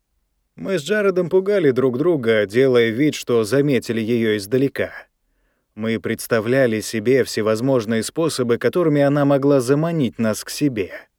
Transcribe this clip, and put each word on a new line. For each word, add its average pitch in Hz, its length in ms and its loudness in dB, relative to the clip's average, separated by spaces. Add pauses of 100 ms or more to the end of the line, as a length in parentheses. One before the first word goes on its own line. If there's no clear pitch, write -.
(540)
Мы 180 240 -6
с 147 40 -10
Джаредом 185 460 -2
пугали 190 420 2
друг 123 280 0
друга, 120 480 2
делая 120 420 2
вид, 131 260 0
что 117 300 -2
заметили 120 560 0
её 113 380 0
издалека. 104 520 -2 (840)
Мы 110 260 -4
представляли 113 800 0
себе 113 440 0
всевозможные 113 800 0
способы, 127 540 -2
которыми 147 460 2
она 143 240 2
могла 139 340 4
заманить 143 580 0
нас 110 260 -2
к - 40 -20
себе. 117 440 -4 (260)